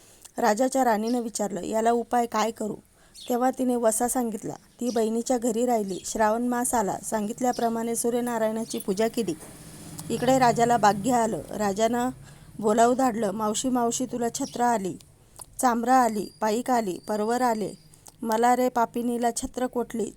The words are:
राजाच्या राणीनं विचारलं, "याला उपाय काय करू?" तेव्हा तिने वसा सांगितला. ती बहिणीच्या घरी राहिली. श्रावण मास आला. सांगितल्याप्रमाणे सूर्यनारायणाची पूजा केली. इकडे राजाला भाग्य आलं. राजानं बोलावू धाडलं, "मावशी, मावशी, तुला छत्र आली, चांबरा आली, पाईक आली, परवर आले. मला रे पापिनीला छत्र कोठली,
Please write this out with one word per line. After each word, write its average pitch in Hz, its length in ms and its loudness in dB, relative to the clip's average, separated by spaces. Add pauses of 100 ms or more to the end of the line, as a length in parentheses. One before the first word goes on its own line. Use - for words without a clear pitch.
(380)
राजाच्या 247 460 2
राणीनं 233 380 2
विचारलं, 202 420 -4
"याला 220 280 0
उपाय 240 340 0
काय 220 260 0
करू?" 220 240 -6 (540)
तेव्हा 247 220 2
तिने 254 240 0
वसा 233 320 2
सांगितला. 226 460 -4
ती - 360 -8
बहिणीच्या 226 480 0
घरी 226 280 0
राहिली. 208 400 0
श्रावण 220 420 2
मास 247 260 0
आला. 214 300 0
सांगितल्याप्रमाणे 226 920 -2
सूर्यनारायणाची 233 840 -2
पूजा 214 280 0
केली. 214 260 -2 (760)
इकडे 247 300 2
राजाला 233 380 4
भाग्य 208 340 4
आलं. 226 380 2
राजानं 226 600 0 (500)
बोलावू 226 340 4
धाडलं, 233 380 0
"मावशी, 214 380 -2
मावशी, 240 360 0
तुला 233 240 -4
छत्र 240 320 -6
आली, 220 360 0 (640)
चांबरा 240 340 2
आली, 226 320 2 (140)
पाईक 220 300 0
आली, 208 360 -2
परवर 214 340 -2
आले. 220 320 0 (480)
मला 233 340 4
रे 254 140 2
पापिनीला 240 600 0
छत्र 254 360 -4
कोठली, 233 500 -4